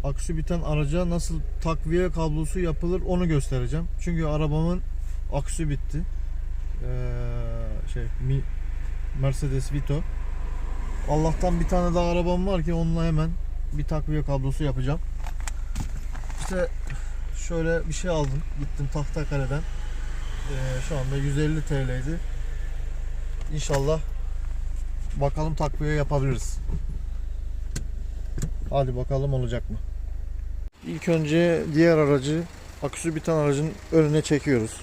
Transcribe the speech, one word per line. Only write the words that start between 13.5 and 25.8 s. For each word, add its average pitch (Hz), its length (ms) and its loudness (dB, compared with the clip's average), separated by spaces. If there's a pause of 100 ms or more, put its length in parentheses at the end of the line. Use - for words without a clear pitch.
bir 147 100 0
takviye 151 400 0
kablosu 139 400 0
yapacağım. 135 360 0 (1400)
İşte 185 260 0 (800)
şöyle 165 400 0
bir 160 60 -2
şey 180 180 -2
aldım. 147 300 0 (180)
Gittim 139 340 -2
Tahtakale'den. 143 680 -2 (880)
Ee, 131 400 -2
şu 156 80 0
anda 131 180 0
yüz 139 220 2
elli 151 240 2
T 135 260 0
L'ydi. 127 320 -2 (1300)
İnşallah 147 460 2 (1160)
bakalım 147 400 0
takviye 151 380 0